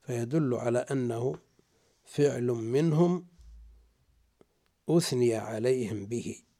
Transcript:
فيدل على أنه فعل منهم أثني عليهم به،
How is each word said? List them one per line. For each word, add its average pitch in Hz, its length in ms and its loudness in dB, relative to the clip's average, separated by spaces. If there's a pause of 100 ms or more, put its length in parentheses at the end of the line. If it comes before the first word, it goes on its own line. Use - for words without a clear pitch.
فيدل 123 540 -2
على 120 240 0
أنه 127 600 -2 (640)
فعل 127 420 0
منهم 151 800 2 (1600)
أثني 127 460 2
عليهم 110 720 -2
به، 113 360 -8 (180)